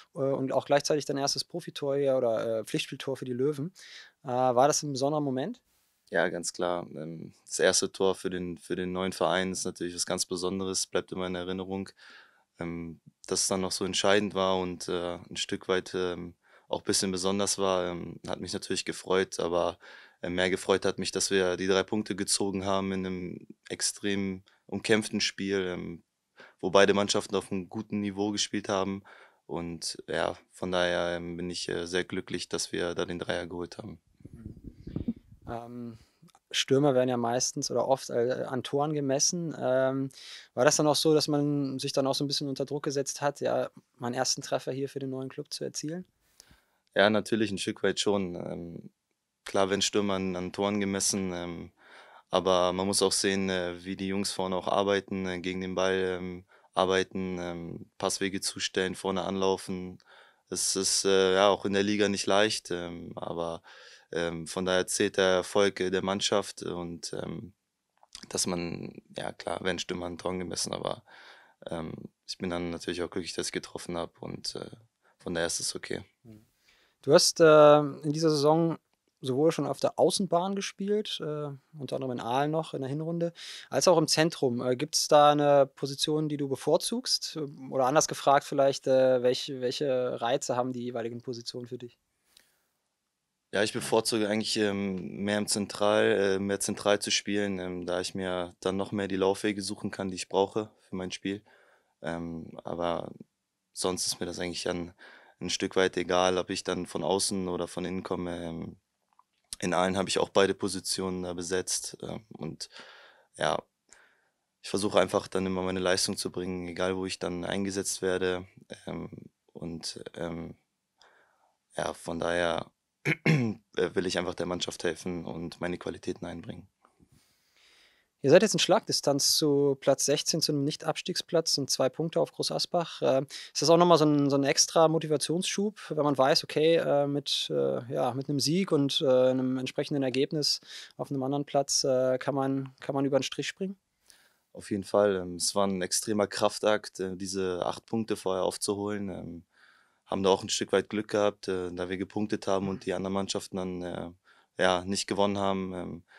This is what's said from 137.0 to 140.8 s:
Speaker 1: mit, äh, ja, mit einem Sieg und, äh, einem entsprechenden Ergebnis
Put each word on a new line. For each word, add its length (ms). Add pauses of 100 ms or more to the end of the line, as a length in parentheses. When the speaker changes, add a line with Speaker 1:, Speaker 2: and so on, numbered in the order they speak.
Speaker 1:
mit, 440
äh, 420
ja, 220
mit 160
einem 100
Sieg 320
und, 300
äh, 260
einem 300
entsprechenden 440
Ergebnis 600 (340)